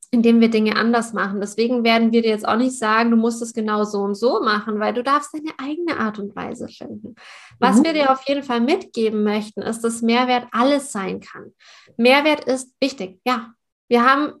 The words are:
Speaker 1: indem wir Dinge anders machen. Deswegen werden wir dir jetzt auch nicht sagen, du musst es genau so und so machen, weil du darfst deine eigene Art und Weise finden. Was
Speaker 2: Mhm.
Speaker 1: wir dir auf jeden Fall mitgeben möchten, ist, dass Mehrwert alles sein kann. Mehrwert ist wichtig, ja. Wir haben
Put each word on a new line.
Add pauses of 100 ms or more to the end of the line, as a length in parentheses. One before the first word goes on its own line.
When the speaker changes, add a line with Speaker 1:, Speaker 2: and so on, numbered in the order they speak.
(100)
Speaker 1:
indem
wir
Dinge
anders
machen.
Deswegen
werden
wir
dir
jetzt
auch
nicht
sagen,
du
musst
es
genau
so
und
so
machen,
weil
du
darfst
deine
eigene
Art
und
Weise
finden. (440)
Was
Speaker 2:
Mhm.
Speaker 1:
wir
dir
auf
jeden
Fall
mitgeben
möchten,
ist,
dass
Mehrwert
alles
sein
kann. (440)
Mehrwert
ist
wichtig,
ja. (360)
Wir
haben